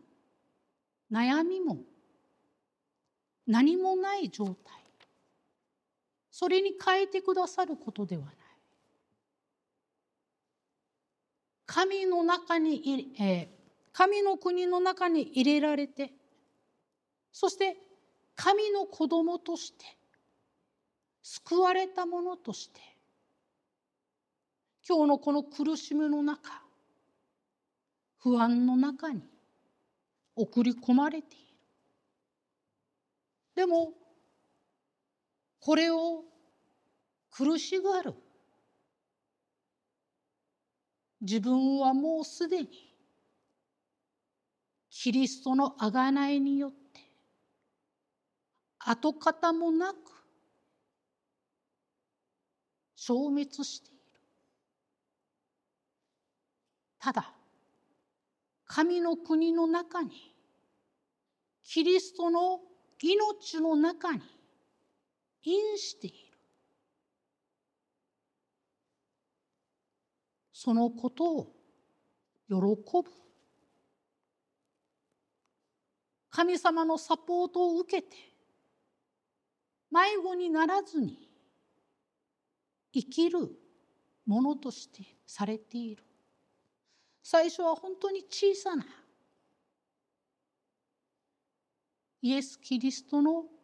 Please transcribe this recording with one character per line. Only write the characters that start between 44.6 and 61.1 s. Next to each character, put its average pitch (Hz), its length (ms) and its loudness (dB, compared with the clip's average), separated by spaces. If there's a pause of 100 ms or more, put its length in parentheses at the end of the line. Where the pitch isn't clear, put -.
キ - 200 -4
リ 262 160 2
ス - 160 -8
ト 262 140 0
の 277 240 2
贖 269 560 2
い 277 40 2
に 277 180 0
よ 277 100 -4
っ - 20 -12
て - 60 -20 (2000)
跡 233 360 -2
形 320 380 0
も 330 200 0
な 359 200 0
く - 40 -12 (3000)
消 269 360 -2
滅 285 340 -4
し - 180 -14
て - 60 -20
い - 40 -20
る。 - 40 -20 (3000)
た 269 120 -4
だ、 - 200 -6 (1300)
神 349 340 2
の 339 160 0
国 330 360 0
の 330 140 2
中 339 380 -2
に、 - 80 -12 (1500)